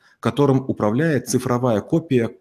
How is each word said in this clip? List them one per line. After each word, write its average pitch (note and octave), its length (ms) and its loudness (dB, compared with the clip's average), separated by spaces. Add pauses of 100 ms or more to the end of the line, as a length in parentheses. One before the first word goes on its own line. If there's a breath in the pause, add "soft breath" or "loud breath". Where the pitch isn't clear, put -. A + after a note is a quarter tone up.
(200 soft breath)
которым C3 500 2
управляет B2 580 0
цифровая B2 540 0
копия C3 480 0 (120)